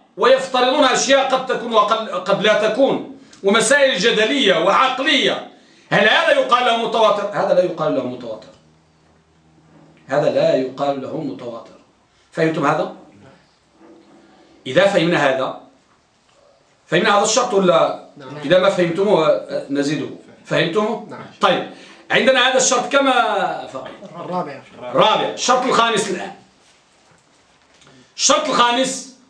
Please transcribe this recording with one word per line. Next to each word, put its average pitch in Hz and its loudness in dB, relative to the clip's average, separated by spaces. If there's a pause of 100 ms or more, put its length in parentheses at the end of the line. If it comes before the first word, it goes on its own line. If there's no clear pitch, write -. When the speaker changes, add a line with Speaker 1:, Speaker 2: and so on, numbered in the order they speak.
(160)
Speaker 1:
ويفترضون 254 2
أشياء 262 2
قد 262 -4
تكون 233 -6
وقد، 226 2
قد - -4
لا 214 2
تكون، 233 -2 (260)
ومسائل 233 2
جدلية 208 2
وعقلية. 254 0 (400)
هل 208 2
هذا 302 2
يقال 247 2
له 233 0
متواتر؟ 214 0
هذا 185 -2
لا 180 2
يقال 151 -4
له 123 -4
متواتر، 123 -12 (1600)
هذا 127 0
لا 131 2
يقال 135 -4
له 156 -10
متواتر. 123 -12 (540)
فهمتم 160 -2
هذا؟ 160 -2 (1700)
إذا 175 4
فهمنا 165 2
هذا، 131 -2 (1300)
فهمنا 202 2
هذا 208 4
الشرط 214 0
ولا؟ 165 2
Speaker 2:
نعم. 143 -20 (160)
Speaker 1:
إذا 180 4
ما 196 4
فهمتموه، 170 0 (240)
نزيده. 139 -2 (360)
فهمتموه؟ 170 -2
Speaker 2:
نعم. 120 -16 (140)
Speaker 1:
طيب، - 0 (400)
عندنا 254 2
هذا 262 0
الشرط - 0
كما 277 2 (600)
فقط. 135 -12 (320)
Speaker 2:
الرابع. 156 -8 (160)
Speaker 1:
الرابع. 147 0
الشرط 247 0
الخامس 226 0
الآن. 196 -8 (1800)
الشرط 294 2
الخامس 240 0 (140)